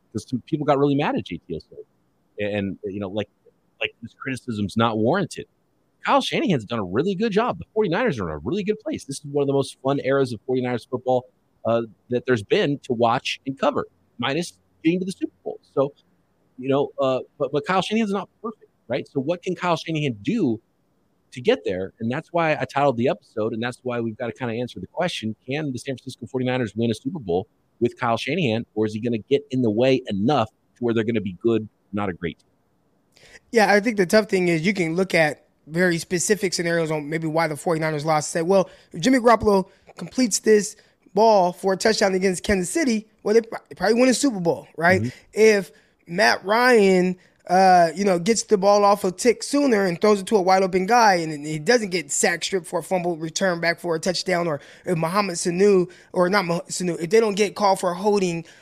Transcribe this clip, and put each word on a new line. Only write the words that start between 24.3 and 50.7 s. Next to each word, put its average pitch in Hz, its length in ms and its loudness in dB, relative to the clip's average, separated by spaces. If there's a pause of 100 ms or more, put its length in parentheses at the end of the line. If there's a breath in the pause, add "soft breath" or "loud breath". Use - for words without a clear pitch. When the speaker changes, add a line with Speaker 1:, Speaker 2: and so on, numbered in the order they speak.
Speaker 1:
kinda 117 220 -6
answer 120 260 -8
the 90 60 -12
question, 151 500 -6 (100)
can 143 240 -6
the 120 80 -10
San 135 160 -8
Francisco 120 300 -16
Forty-niners 127 500 -4
win 117 160 0
a 107 40 0
Super 165 240 -8
Bowl 95 280 -2 (320)
with 120 180 0
Kyle 117 200 -2
Shanahan, 131 480 -2 (100)
or 107 100 0
is 107 80 -6
he 110 60 -8
gonna 117 200 -4
get 139 320 0
in 127 100 -2
the 117 100 2
way 131 360 2
enough 110 420 0
to - 340 -16
where 117 100 0
they're 113 120 0
gonna 113 160 -2
be 92 200 -10
good, 110 280 0 (240)
not 101 160 -4
a 90 40 -6
great 82 260 -8
team? - 100 -20 (1040 soft breath)
Speaker 2:
Yeah, 208 180 4
I 208 80 6
think 214 160 0
the 196 100 2
tough 208 220 2
thing 180 220 0
is 165 160 0
you 214 80 2
can 165 240 -2
look 190 180 -2
at 156 300 0 (220)
very 175 300 0
specific 180 560 -2
scenarios 170 380 -2
on 151 180 -6
maybe 165 160 -4
why 160 220 0
the 151 80 -6
Forty-niners 156 500 -2
lost. 151 260 0
Say, 170 100 -2
"Well, 185 280 2 (220 loud breath)
if 175 80 -12
Jimmy 254 200 4
Garoppolo 214 500 4 (260 soft breath)
completes 220 440 -2
this 208 360 4 (380 soft breath)
ball 196 400 4
for 190 200 -2
a 185 40 -2
touchdown 208 380 2
against 185 280 0
Kansas 185 260 0
City, 247 380 0 (140)
well, 208 120 0
they 226 80 6
pro-, - 180 -12 (100)
they 226 60 -18
probably 214 220 2
win 254 120 6
a 247 40 4
Super 214 280 0
Bowl," 165 340 0
right? 180 260 4
Speaker 1:
Mm-hmm. 123 160 -6 (140 loud breath)
Speaker 2:
If 208 400 4 (340 soft breath)
Matt 202 380 0
Ryan, 196 720 4 (320 soft breath)
uh, 180 480 6
you 196 80 -4
know, 185 160 2
gets 208 240 0
the 214 140 2
ball 202 260 4
off 202 220 4
a 185 60 0
tick 220 300 0
sooner 262 440 2
and 170 160 -2
throws 208 180 4
it 185 80 -8
to 233 80 0
a 196 60 4
wide 185 220 4
open 185 220 0